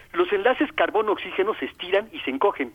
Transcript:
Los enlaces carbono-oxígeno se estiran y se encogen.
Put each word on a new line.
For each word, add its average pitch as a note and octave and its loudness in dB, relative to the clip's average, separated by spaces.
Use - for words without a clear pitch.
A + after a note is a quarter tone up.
Los F3+ 2
enlaces A#3+ 0
carbono-oxígeno F#3+ 0
se - -4
estiran F#3+ -2
y D#3 -12
se C#3 -2
encogen. C3 0